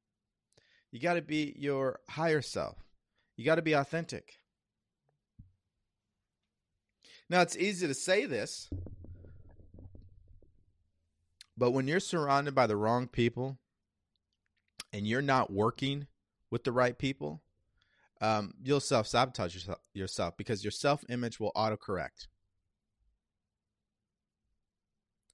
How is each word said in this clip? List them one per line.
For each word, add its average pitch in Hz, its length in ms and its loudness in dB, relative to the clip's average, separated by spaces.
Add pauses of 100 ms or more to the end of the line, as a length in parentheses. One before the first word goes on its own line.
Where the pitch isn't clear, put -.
(920)
You 117 100 -14
gotta 170 200 2
be 151 360 -2
your 135 500 0
higher 156 340 2
self. 78 360 -4 (580)
You 110 80 -8
gotta 160 180 4
be 160 120 2
authentic. - 680 -2 (3000)
Now, 175 120 6
it's 170 160 2
easy 185 280 0
to 139 80 0
say 208 340 2
this, 120 420 -4 (3000)
but 123 140 2
when 131 140 0
you're 156 140 0
surrounded 143 560 0
by 127 100 6
the 107 120 2
wrong 120 320 2
people 123 480 -2 (1400)
and 104 120 -4
you're 117 160 2
not 131 300 2
working 135 560 0 (420)
with 120 140 -2
the 127 80 0
right 123 260 2
people, 147 440 -4 (800)
um, 107 320 0 (100)
you'll 139 160 4
self-sabotage 113 840 0
yourse-, 95 140 -8 (140)
yourself 95 440 -4
because 104 260 -4
your 104 80 -4
self-image 123 720 -2
will 104 160 0
autocorrect. 104 680 -2 (3000)